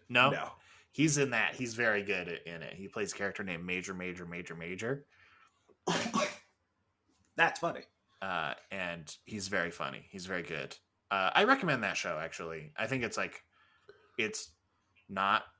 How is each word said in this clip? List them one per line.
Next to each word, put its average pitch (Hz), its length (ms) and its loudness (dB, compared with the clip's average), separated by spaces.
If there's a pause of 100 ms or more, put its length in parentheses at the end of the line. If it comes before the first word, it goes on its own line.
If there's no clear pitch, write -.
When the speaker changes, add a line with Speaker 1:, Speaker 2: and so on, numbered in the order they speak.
Speaker 1:
No? 123 220 8
Speaker 2:
No. 80 180 0 (440)
Speaker 1:
He's 147 260 4
in 135 120 4
that. 107 260 2
He's 120 180 -4
very 110 300 4
good 95 240 -2
i-, 85 220 -8
in 85 120 -10
it. 65 120 -10
He 98 140 -10
plays 101 240 -4
a - 40 -12
character 101 260 -4
named 87 220 -4
Major, 90 300 -2
Major, 90 320 -6
Major, 85 280 -10
Major. 92 500 -6 (840)
Speaker 2:
<coughs> - 1500 -4
That's 165 220 4
funny. 170 220 -2 (420)
Speaker 1:
Uh, 85 320 0 (160)
and 87 420 -6 (120)
he's 98 240 -6
very 87 240 2
funny. 67 380 -6
He's 90 160 -10
very 92 160 -2
good. 76 340 -8 (340)
Uh, 95 240 4
I 190 100 8
recommend 185 380 4
that 92 140 0
show, 87 240 -2
actually. 80 560 -8
I 110 100 0
think 127 160 -2
it's, 110 140 -2
like, 95 260 -4 (760)
it's - 320 -2 (580)
not 98 340 4 (180)